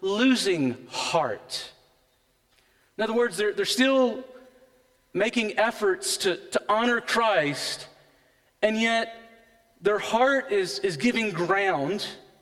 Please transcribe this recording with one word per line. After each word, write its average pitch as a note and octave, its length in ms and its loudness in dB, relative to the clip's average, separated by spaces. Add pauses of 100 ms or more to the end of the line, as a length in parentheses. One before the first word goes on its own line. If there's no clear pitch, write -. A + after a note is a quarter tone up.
losing G3 760 2 (140)
heart. - 800 -4 (1200)
In G3+ 80 -2
other A3+ 100 -2
words, A#3 240 0
they're, G#3 160 0
they're G3+ 120 -2
still C4 580 2 (920)
making G#3+ 420 -2
efforts G#3 600 0
to, F#3 180 0 (160)
to - 180 -2
honor A#3 320 2
Christ, F3+ 840 0 (760)
and A3 180 2
yet A3+ 360 0 (680)
their G3+ 160 2
heart B3+ 540 2
is, G3 280 0
is F#3+ 160 -2
giving A3+ 360 0
ground F3+ 720 0 (360)